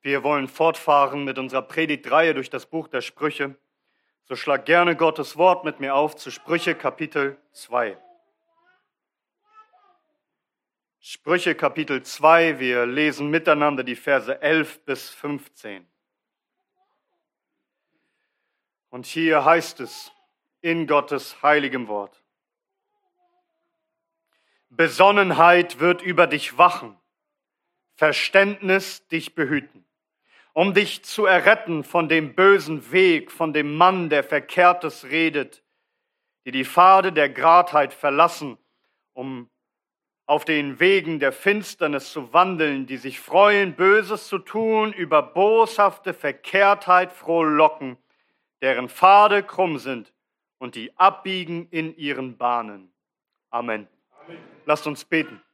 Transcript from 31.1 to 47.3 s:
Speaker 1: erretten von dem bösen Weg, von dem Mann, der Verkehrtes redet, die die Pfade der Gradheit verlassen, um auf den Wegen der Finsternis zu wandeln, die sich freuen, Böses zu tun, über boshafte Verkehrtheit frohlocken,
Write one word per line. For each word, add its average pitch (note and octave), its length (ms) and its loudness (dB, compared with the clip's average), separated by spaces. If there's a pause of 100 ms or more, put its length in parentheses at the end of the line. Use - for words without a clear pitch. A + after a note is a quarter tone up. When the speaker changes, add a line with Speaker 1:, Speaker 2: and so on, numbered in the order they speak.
Speaker 1:
erretten F3+ 580 2
von E3 240 -2
dem D#3 260 -2
bösen E3+ 560 2
Weg, E3+ 400 2
von D#3+ 220 -6
dem D3 240 -2
Mann, F3+ 320 4
der C#3+ 160 0
Verkehrtes F3 800 0
redet, D3 580 -4 (840)
die B2+ 40 -12
die C3 140 -4
Pfade F#3 480 4
der D3+ 160 2
Gradheit D3+ 640 2
verlassen, D3 640 0 (560)
um B2+ 380 -14 (720)
auf D3 220 -2
den C#3+ 340 -4
Wegen E3+ 400 0
der C3+ 120 -2
Finsternis E3+ 760 -6
zu B2+ 220 -12
wandeln, D#3 540 0
die C3 100 -12
sich - 240 -14
freuen, G3+ 540 2
Böses G3+ 540 0
zu G3 100 -6
tun, A3 560 -2
über D#3+ 260 0
boshafte G#3 960 0
Verkehrtheit F#3 960 0
frohlocken, D#3 840 0 (640)